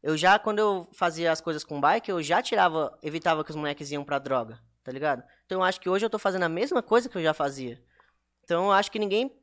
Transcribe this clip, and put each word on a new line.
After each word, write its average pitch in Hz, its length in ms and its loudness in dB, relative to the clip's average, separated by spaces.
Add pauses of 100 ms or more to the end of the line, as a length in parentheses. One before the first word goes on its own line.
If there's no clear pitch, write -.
Eu 156 160 0
já, 185 220 6
quando 214 220 -2
eu 196 320 0
fazia 165 400 0
as 160 80 -2
coisas 156 240 -6
com 147 160 -8
bike, 190 300 2
eu 175 120 -2
já 165 180 2
tirava, 175 640 0
evitava 160 400 -2
que 147 80 -8
os 151 60 -8
moleques 147 340 -6
iam 143 140 -6
pra 143 160 -2
droga, 123 400 -4 (240)
tá 127 80 -12
ligado? 135 320 -2 (200)
Então 185 140 -4
eu 185 60 2
acho 185 160 0
que - 80 -6
hoje 196 180 2
eu 214 40 0
tô 214 100 -4
fazendo 185 240 0
a 170 40 0
mesma 233 340 -2
coisa 240 260 2
que 190 100 -8
eu 170 40 -4
já 156 120 2
fazia. 135 480 -6 (640)
Então 175 220 0
eu 202 60 4
acho 196 200 2
que 220 80 -4
ninguém 214 320 0 (100)